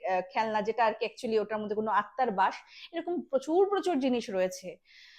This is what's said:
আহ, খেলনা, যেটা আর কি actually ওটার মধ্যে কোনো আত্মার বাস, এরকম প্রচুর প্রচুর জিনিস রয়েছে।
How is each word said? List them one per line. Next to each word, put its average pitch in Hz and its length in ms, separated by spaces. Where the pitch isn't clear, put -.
আহ, 185 160
খেলনা, 220 280
যেটা 226 240
আর 214 80
কি 226 120
actually 220 360
ওটার 214 180
মধ্যে 208 160
কোনো 220 160
আত্মার 208 400
বাস, 190 240
এরকম 339 300
প্রচুর 330 480
প্রচুর 359 300
জিনিস 247 300
রয়েছে। 185 480